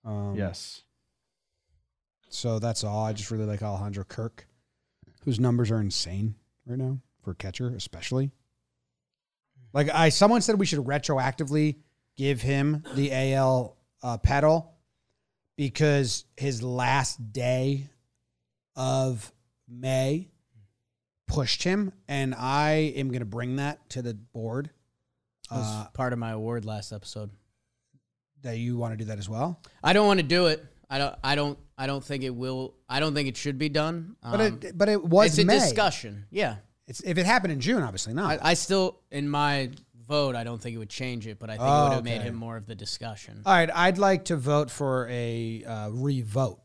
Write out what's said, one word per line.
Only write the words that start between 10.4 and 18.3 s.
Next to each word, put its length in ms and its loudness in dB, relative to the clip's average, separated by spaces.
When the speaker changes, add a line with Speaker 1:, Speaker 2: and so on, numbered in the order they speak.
Speaker 1:
said 160 2
we 80 2
should 140 0
retroactively 960 0
give 260 0
him 400 2
the 160 2
A 220 2
L, 420 2
uh, 160 -4
pedal 560 4
because 680 2
his 260 -4
last 720 0
day 560 0